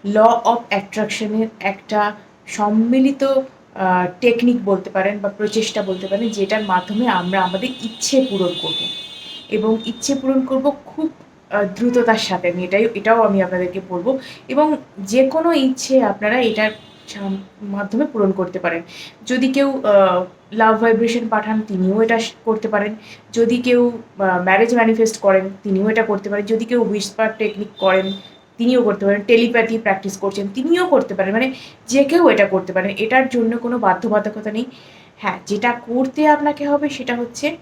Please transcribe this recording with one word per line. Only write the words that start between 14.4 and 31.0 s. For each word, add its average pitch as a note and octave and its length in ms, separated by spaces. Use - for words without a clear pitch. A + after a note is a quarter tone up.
এবং D4 280
যে A#3 300
কোনো E4 240
ইচ্ছে C4 500
আপনারা G#3+ 380
এটার G#3+ 300
সাম-, G3 560
মাধ্যমে G3+ 420
পূরণ G3+ 260
করতে F3+ 260
পারেন। E3+ 240
যদি C4 220
কেউ, C4+ 380
আহ, F#3+ 380
লাভ A3 280
ভাইব্রেশন A3+ 480
পাঠান, G#3+ 320
তিনিও G3 420
এটা A3+ 160
স-, - 140
করতে A3 240
পারেন। G#3 260
যদি A#3 240
কেউ, B3 360
আহ, F#3 240
ম্যারেজ G#3+ 320
ম্যানিফেস্ট A3 440
করেন, F#3+ 320
তিনিও G3 260
এটা A3 140
করতে G#3 280
পারেন। G3+ 160
যদি A3+ 180
কেউ A#3 200
হুইসপার G#3 540
টেকনিক G#3 300
করেন, F#3+ 340
তিনিও B3 240
করতে G3+ 240
পারেন। G3+ 160
টেলিপ্যাথি A3+ 560
প্র্যাকটিস G3 400
করছেন, G3 360
তিনিও E4+ 320
করতে G3+ 280